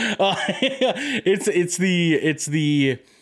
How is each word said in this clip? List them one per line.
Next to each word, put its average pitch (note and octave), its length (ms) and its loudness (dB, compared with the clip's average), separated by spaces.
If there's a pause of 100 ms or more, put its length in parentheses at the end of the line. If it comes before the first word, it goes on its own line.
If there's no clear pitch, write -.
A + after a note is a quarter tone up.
(200)
Uh, F#3+ 220 2
<laughs> - 80 -4
it's, B3+ 960 -2
it's F3 300 0
the, F3 380 2
it's D3+ 300 0
the D3 540 0 (220)